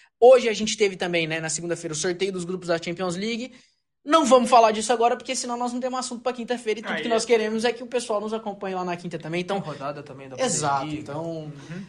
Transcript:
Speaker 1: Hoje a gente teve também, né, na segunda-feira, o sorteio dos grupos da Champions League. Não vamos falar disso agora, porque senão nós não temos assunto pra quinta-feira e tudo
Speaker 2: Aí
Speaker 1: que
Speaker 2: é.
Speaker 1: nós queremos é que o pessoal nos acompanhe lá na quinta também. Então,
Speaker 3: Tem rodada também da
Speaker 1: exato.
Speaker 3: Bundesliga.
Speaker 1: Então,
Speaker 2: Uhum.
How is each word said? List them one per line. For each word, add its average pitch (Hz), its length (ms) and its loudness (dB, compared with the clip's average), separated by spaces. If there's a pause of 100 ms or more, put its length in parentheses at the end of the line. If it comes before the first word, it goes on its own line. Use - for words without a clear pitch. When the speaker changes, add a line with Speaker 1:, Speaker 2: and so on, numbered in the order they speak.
(200)
Speaker 1:
Hoje 240 300 10
a 214 40 0
gente 214 220 -2
teve 196 220 0
também, 170 280 0
né, 160 140 -4
na 160 100 -6
segunda-feira, 165 440 -6
o - 40 -6
sorteio 185 360 -2
dos 180 100 -6
grupos 175 240 -8
da 170 100 0
Champions 175 380 -4
League. 226 380 -6 (500)
Não 311 220 4
vamos 240 240 6
falar 226 220 8
disso 214 200 -2
agora, 233 240 4
porque 247 180 -8
senão 247 220 -6
nós 240 160 -4
não 247 80 -6
temos 254 180 -4
assunto 247 240 -8
pra 254 120 -2
quinta-feira 233 480 -4
e - 20 -16
tudo 196 100 -6
Speaker 2:
Aí 160 80 -4
Speaker 1:
que 226 60 -4
Speaker 2:
é. - 20 -2
Speaker 1:
nós 226 140 2
queremos 220 400 2
é 240 80 4
que 240 100 -8
o 247 60 -12
pessoal 233 320 -2
nos 214 140 -4
acompanhe 202 420 -6
lá 180 80 -4
na 175 140 -4
quinta 170 200 -10
também. 160 240 -4
Então, 180 200 -2
Speaker 3:
Tem 151 100 -8
rodada 143 320 -8
também 135 240 -16
da 131 100 -14
Speaker 1:
exato. 147 440 2
Speaker 3:
Bundesliga. 151 300 -6
Speaker 1:
Então, 160 120 -6 (200)
Speaker 2:
Uhum. 147 460 -12